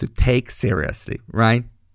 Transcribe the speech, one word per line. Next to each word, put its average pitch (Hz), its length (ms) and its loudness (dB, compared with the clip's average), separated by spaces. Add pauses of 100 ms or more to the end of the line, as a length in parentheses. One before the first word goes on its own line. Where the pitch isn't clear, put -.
to - 80 -6
take 123 420 2
seriously, - 720 -4 (100)
right? 113 320 2 (320)